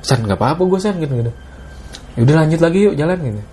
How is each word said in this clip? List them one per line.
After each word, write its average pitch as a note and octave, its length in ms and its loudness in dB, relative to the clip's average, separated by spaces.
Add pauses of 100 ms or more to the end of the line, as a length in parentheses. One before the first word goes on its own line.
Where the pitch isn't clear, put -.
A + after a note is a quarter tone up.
"San, A#2 160 0
nggak G2 160 -2
apa-apa D#3 240 0
gue, F#3 160 2
San," F#3 240 -2
gitu, C3+ 160 -2
gitu. A#2 140 -2 (800)
"Ya B2 80 -2
udah, C#3+ 140 6 (100)
lanjut D#3+ 160 0
lagi E3+ 240 4
yuk, F#3+ 80 2
jalan," E3 320 0
gitu. G#2+ 160 -6 (100)